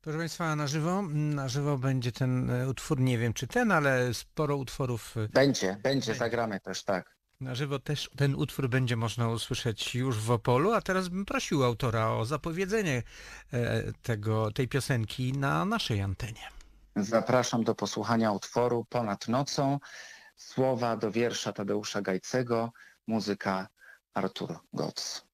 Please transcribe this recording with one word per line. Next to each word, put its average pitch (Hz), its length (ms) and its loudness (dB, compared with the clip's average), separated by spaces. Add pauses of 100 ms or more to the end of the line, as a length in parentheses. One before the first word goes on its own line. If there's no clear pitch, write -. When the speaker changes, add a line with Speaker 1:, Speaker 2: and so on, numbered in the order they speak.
Speaker 1:
Proszę 156 120 -4
państwa, 165 380 -2
na 151 120 0
żywo, 160 340 0 (100)
na 147 360 0
żywo 143 300 0
będzie 127 340 0
ten, 127 380 0
e, 123 200 0
utwór, 131 300 -2
nie 127 180 4
wiem, 113 160 2
czy - 140 -6
ten, 240 240 4
ale 131 420 4
sporo 143 440 -2
utworów, 123 600 -4
e, 110 100 0
Speaker 2:
Będzie, 131 400 6
będzie, 101 140 -2
Speaker 1:
będzie. 131 340 0
Speaker 2:
zagramy 117 440 0
też, - 240 -8
tak. 92 320 -2 (260)
Speaker 1:
Na 127 140 -6
żywo 139 240 -2
też - 360 -4
ten 139 200 2
utwór - 340 -2
będzie 123 260 2
można 113 340 0
usłyszeć - 680 -4
już 123 240 0
w 113 120 0
Opolu, 127 420 4
a 202 80 2
teraz 185 260 0
bym 185 180 -4
prosił 175 380 0
autora 113 480 2
o 113 140 0
zapowiedzenie, 165 760 -2 (500)
e, 113 400 0
tego, 110 580 0
tej 123 160 0
piosenki 127 680 -2
na 143 320 0
naszej 190 360 -2
antenie. 98 480 -6 (460)
Speaker 2:
Zapraszam 113 680 2
do 110 120 2
posłuchania 110 560 0
utworu 120 580 0
Ponad 110 380 -4
nocą. 139 520 0 (560)
Słowa 120 640 0
do 107 140 0
wiersza 113 420 0
Tadeusza 104 480 -2
Gajcego, 117 680 0 (360)
muzyka 101 600 0 (460)
Artur 92 460 -4 (140)
Goc. - 600 -6